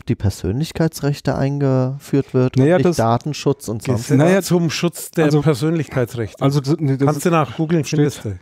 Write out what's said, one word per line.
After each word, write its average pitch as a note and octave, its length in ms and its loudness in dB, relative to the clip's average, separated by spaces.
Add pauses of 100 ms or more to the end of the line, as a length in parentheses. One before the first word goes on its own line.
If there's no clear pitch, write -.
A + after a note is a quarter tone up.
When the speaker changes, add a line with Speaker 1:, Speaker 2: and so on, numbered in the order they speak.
Speaker 1:
die B2 60 -2
Persönlichkeitsrechte C#3+ 1200 -2
eingeführt C3+ 1000 -2
wird B2+ 220 2
Speaker 2:
Naja, D3 180 4
Speaker 1:
und F3+ 60 2
nicht F3+ 100 2
Speaker 2:
das D#3 60 -4
Speaker 1:
Datenschutz A#2+ 680 -2
und G#2+ 140 -6
sonst B2 220 -2
Speaker 3:
Gesetz C#3+ 80 -6
Speaker 1:
was? C3+ 60 4
Speaker 2:
Naja, F3+ 260 4
Speaker 3:
zum E3+ 260 0
Schutz - 400 -4
der D#3+ 160 0
Speaker 2:
also D3 160 4
Speaker 3:
Persönlichkeitsrechte. C3 1000 -2
Speaker 2:
Also C#3 180 2
das, C#3 180 0
nee, C3+ 160 0
das C#3 120 2
Speaker 3:
Kannst D3 180 0
du F3 60 2
nach D#3 260 0
googeln, D#3+ 260 0
Speaker 2:
steht, D3 300 0
Speaker 3:
findest - 120 -14
du. F#2+ 160 -6